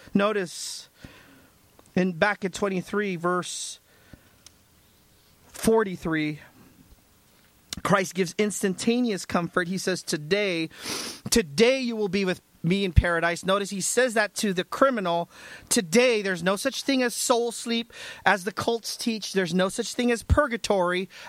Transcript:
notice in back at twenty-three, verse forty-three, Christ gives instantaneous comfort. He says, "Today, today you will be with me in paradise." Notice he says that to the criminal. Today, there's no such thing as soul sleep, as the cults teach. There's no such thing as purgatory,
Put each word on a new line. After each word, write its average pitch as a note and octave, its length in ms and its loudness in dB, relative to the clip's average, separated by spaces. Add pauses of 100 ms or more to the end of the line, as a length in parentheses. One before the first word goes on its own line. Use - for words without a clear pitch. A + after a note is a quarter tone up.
(140)
notice G3+ 760 -2 (1080)
in F#3 160 2
back G3 320 0
at F#3 100 -4
twenty-three, G3 600 -2
verse F3 640 -4 (1700)
forty-three, E3+ 920 0 (1400)
Christ F#3+ 300 0
gives F3+ 240 -2
instantaneous G#3 880 0
comfort. F3 420 -2
He F#3 100 -2
says, F3+ 260 -4
"Today, E3 640 -2 (600)
today A3+ 500 4
you A#3+ 160 -2
will G#3 140 0
be G3 160 0
with F3+ 160 -2 (200)
me G3 220 2
in F#3 80 0
paradise." E3+ 540 2
Notice F#3+ 240 0
he G3 120 -4
says A#3+ 320 2
that G#3 220 0
to G3+ 180 0
the F3+ 120 -2
criminal. F#3 640 0 (400)
Today, G#3+ 520 4
there's F#3 220 -4
no G3 140 2
such - 260 -4
thing C4+ 180 2
as A#3+ 140 -2
soul A#3+ 360 0
sleep, A#3 420 -4 (320)
as F#3 180 4
the G3 80 -4
cults - 460 -2
teach. A3 340 -4
There's F3+ 220 0
no F#3 160 2
such G#3 240 -6
thing A#3+ 180 2
as A#3 100 -2
purgatory, G3 880 2 (200)